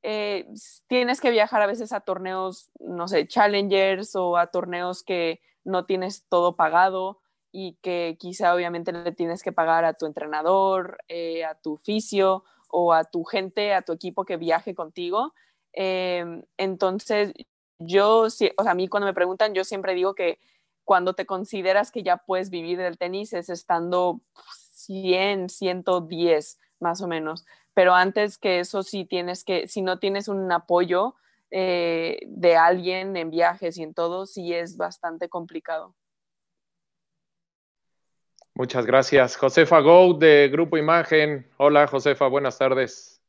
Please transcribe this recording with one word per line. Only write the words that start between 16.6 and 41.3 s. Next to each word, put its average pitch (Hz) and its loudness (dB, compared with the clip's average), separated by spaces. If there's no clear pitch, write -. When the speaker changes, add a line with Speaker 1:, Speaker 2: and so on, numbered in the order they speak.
Speaker 1:
yo 202 4
sí, 220 0
o 196 0
sea, 202 0
a - 0
mí 185 -4
cuando 202 -2
me 190 -2
preguntan, 190 0
yo 190 -2
siempre 190 -6
digo 185 0
que 180 -4
cuando 185 2
te 185 -6
consideras 196 -2
que 220 -10
ya 175 0
puedes 185 -4
vivir 175 -6
del 180 -6
tenis 190 -8
es 175 -8
estando 180 -2
cien, 190 -2
ciento 180 -2
diez, 165 0
más 175 -4
o 196 -8
menos. 160 -8
Pero 185 6
antes 196 2
que 185 0
eso 190 -6
sí 190 -8
tienes 180 -6
que, 185 -2
si - -6
no 185 -2
tienes 196 -4
un 190 -4
apoyo, 175 0
eh, 175 -2
de 170 4
alguien 185 2
en 165 -6
viajes 170 -2
y 165 -10
en 156 -12
todo, 170 -4
sí 180 -8
es 170 -6
bastante 175 -8
complicado. 165 -10
Speaker 2:
Muchas 127 -4
gracias. 131 4
Josefa 156 4
Gou, 170 8
de 147 8
Grupo 156 0
Imagen. 151 2